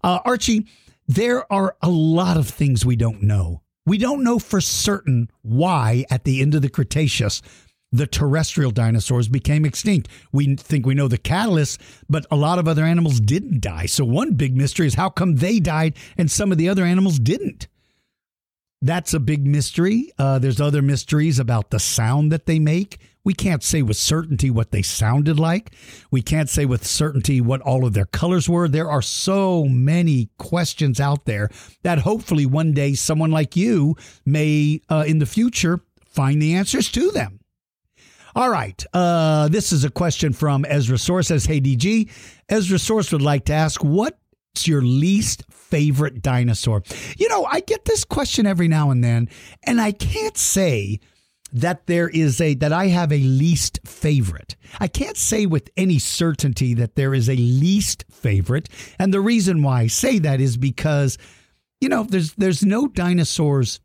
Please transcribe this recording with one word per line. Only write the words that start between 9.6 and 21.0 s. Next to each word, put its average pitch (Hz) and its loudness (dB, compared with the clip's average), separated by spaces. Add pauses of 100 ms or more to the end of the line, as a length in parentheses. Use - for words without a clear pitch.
extinct. 160 -2 (240)
We 139 0
think 139 -2
we 131 2
know 139 0
the 117 0
catalyst, 170 -2 (300)
but 147 -2
a 151 0
lot 156 2
of 165 0
other 156 0
animals 160 2
didn't 147 0
die. 85 -6
So - -2
one 185 0
big 131 0
mystery 139 0
is 127 0
how 185 0
come 170 0
they 190 2
died 160 0 (220)
and 170 0
some 208 -2
of 175 2
the 165 2
other 190 0
animals 180 2
didn't? 180 -2 (1120)
That's 165 -2
a 160 0
big 143 0
mystery. 180 0
Uh, 135 2
there's 127 0
other 147 2
mysteries 143 0